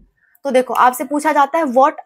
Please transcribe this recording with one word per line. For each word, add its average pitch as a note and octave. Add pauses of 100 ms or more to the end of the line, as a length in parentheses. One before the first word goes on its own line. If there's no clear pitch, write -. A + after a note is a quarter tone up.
(460)
तो C#4
देखो B3
आपसे B3
पूछा D4
जाता C#4+
है E4
what C4